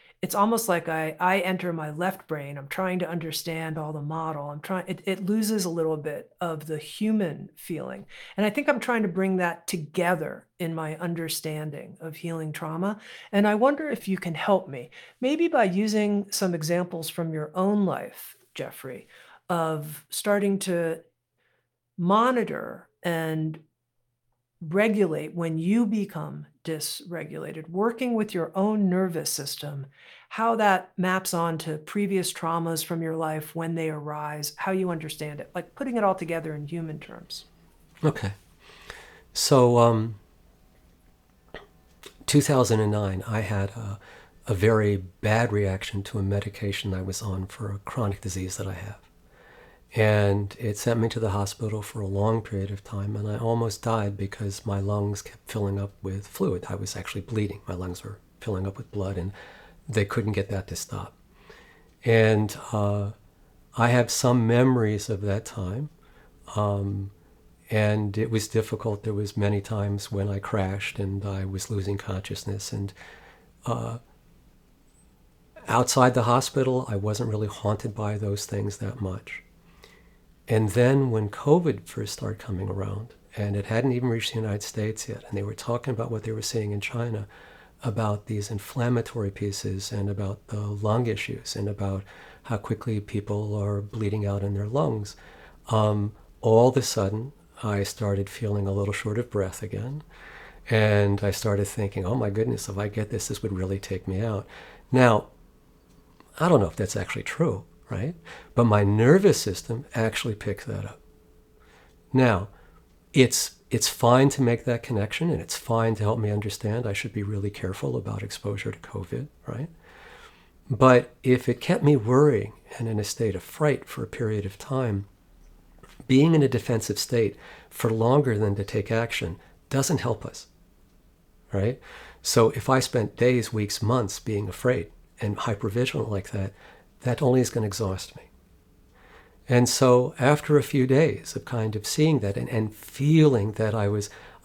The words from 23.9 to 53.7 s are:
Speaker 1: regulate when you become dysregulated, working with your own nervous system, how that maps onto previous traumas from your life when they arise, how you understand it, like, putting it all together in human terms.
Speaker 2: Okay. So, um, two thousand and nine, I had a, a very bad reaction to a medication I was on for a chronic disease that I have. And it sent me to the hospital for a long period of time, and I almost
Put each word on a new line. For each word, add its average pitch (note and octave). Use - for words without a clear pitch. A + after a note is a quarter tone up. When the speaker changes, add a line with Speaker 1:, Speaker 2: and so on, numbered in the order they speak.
Speaker 1:
regulate F3+
when E3
you G3+
become D#3
dysregulated, D#3
working A#3
with G#3+
your E3
own G3+
nervous F3+
system, C#3
how A3+
that G3
maps F#3
onto E3
previous F#3+
traumas E3
from E3
your D#3+
life D#3
when E3
they D#3+
arise, D3+
how -
you F#3+
understand D#3
it, -
like, -
putting B3
it G#3+
all F#3+
together D#3+
in D3
human D#3+
terms. -
Speaker 2:
Okay. A#2+
So, B2
um, A#2
two D3
thousand B2
and G#2
nine, G2
I A2
had G2
a, G#2
a A#2
very G#2
bad G#2+
reaction G2
to G#2
a G2
medication G2
I F#2+
was F#2+
on F#2+
for G2+
a G2+
chronic G2+
disease F#2
that G2
I F#2+
have. G2
And G#2
it G#2
sent A#2
me A2+
to A2+
the A2
hospital G2+
for -
a G2
long G#2
period G2
of G2+
time, G2+
and G#2
I G#2
almost A#2